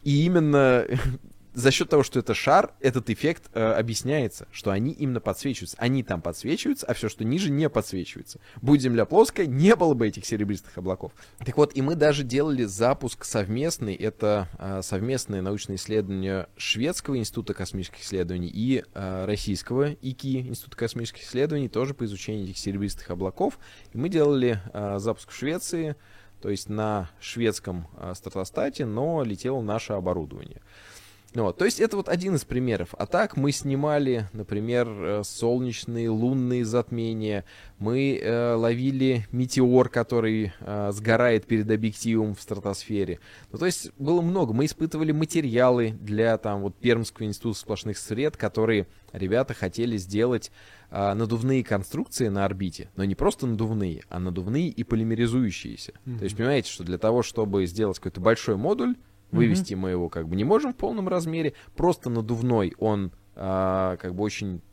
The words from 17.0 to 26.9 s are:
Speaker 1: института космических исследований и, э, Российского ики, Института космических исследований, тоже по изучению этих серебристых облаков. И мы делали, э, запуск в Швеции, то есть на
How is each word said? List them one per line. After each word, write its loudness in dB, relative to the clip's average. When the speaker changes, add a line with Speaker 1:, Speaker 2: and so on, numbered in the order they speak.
Speaker 1:
института -4
космических -8
исследований -2
и, 0
э, -6
Российского 0
ики, -4
Института -10
космических -6
исследований, -2
тоже -2
по -4
изучению -6
этих -10
серебристых -4
облаков. -2
И -8
мы -2
делали, 4
э, -4
запуск -6
в -18
Швеции, -4
то -6
есть -6
на -2